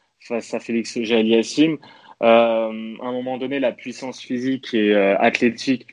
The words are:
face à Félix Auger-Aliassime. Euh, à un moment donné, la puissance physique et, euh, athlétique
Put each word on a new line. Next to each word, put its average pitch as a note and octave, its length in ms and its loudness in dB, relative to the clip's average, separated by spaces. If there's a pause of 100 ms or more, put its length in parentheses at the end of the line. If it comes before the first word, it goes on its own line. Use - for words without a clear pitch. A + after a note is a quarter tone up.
(200)
face - 320 -8
à A#2 60 -4
Félix A2+ 380 -6
Auger-Aliassime. A2+ 840 2 (440)
Euh, A#2 40 4 (720)
à B2+ 60 -10
un B2 60 -6
moment B2+ 260 -6
donné, C3 220 -6
la A#2+ 120 0
puissance B2+ 480 -12
physique C3 540 -6
et, G#2 180 4
euh, G2 260 4
athlétique A#2+ 760 0